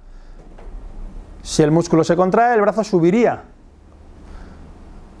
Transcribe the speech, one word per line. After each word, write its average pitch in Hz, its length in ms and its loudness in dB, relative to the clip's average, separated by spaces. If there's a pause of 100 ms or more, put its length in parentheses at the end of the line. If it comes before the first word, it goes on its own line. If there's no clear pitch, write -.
(1400)
Si - 200 0
el 151 80 4
músculo 165 340 2
se 165 120 0
contrae, 220 380 2
el 214 60 4
brazo 208 240 0
subiría. 180 600 2 (1800)